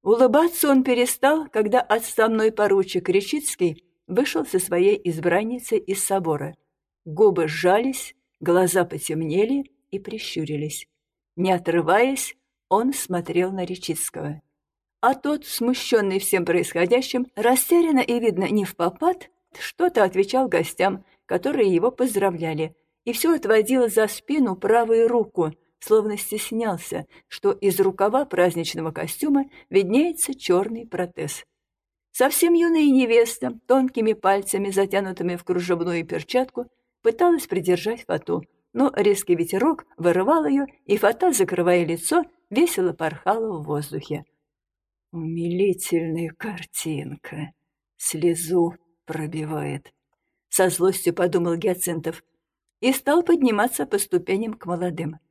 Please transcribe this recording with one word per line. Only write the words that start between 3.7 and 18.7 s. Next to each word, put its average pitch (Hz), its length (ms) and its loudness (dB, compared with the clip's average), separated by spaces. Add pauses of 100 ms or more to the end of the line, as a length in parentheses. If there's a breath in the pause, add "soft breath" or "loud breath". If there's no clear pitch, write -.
вышел 277 380 -2
со 185 160 -2
своей 185 400 2 (100)
избранницей 208 680 -2
из 190 260 -4
собора. 160 500 -2 (500)
Губы 170 440 2
сжались, 202 640 0 (240)
глаза 175 460 2
потемнели 170 800 -2 (260)
и 196 80 -8
прищурились. 156 880 -8 (500)
Не 185 160 0
отрываясь, 175 840 0 (360)
он 240 240 2
смотрел 175 580 -2
на 185 140 -6
Речицкого. 156 720 -8 (640)
А 254 120 2
тот, 294 300 -4
смущённый 226 720 0
всем 190 280 0
происходящим, 180 880 0
растерянно 311 680 2
и, - 180 0
видно, 196 300 0
не 202 160 0
в - 100 -10